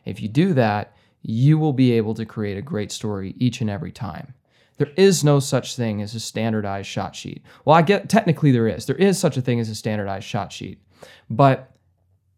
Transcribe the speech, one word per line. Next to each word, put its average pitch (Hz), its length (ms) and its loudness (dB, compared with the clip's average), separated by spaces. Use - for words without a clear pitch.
If 101 160 -8
you 104 60 -6
do 156 280 2
that, 107 420 0
you 135 360 4
will 156 160 2
be 123 180 4
able 113 220 2
to 113 120 -8
create 101 300 -6
a 104 60 -8
great 107 280 -6
story 98 480 -8
each 123 220 -2
and 107 100 -4
every 90 220 -8
time. - 420 -12
There 143 180 -2
is 190 260 4
no 147 160 6
such 131 380 -2
thing 107 260 -4
as 107 120 -10
a 113 60 -10
standardized 107 680 -4
shot - 260 -8
sheet. - 280 -14
Well, 151 120 6
I 170 60 8
get, 196 260 0
technically 160 420 2
there 113 180 4
is. - 180 -6
There 135 100 -2
is 190 220 2
such 147 180 0
a 127 60 -2
thing 120 180 -2
as 110 80 -4
a 110 60 -8
standardized 101 520 -6
shot 98 260 -6
sheet, - 280 -14
but 131 460 2